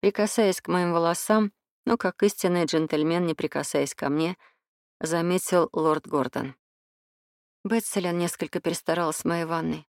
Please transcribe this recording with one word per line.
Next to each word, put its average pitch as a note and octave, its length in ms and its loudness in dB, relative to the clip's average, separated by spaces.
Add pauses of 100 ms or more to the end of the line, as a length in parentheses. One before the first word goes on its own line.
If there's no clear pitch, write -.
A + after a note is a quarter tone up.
Прикасаясь G#3 600 2
к - 80 -16
моим F3 240 2
волосам, F3 600 2 (340)
но - 100 2
как - 260 -2
истинный F3+ 440 2
джентльмен, D#3+ 580 0
не E3 100 0
прикасаясь C#3+ 600 -2
ко C#3+ 160 -4
мне, D#3+ 260 0 (640)
заметил E3+ 720 0
лорд D#3 340 0
Гордон. C3+ 500 -4 (1080)
Бетселен F#3+ 540 -2
несколько E3+ 420 -4
перестаралась E3 560 -2
с - 80 -10
моей E3+ 220 -2
ванной. D#3+ 500 -4